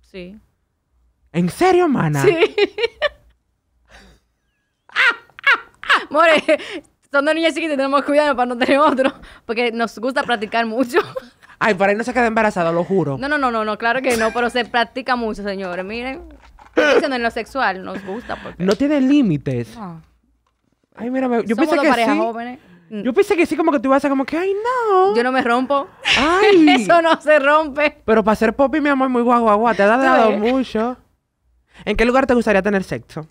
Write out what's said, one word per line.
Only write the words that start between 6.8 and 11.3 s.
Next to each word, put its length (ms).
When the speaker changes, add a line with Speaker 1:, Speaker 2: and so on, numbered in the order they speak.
Speaker 1:
son 140
dos 100
niñas 180
chiquitas, 220
tenemos 280
que 40
cuidarnos 300
para 80
no 120
tener 220
otro, 320
porque 280
nos 260
gusta 240
practicar 420
mucho. 340
<laughs> 300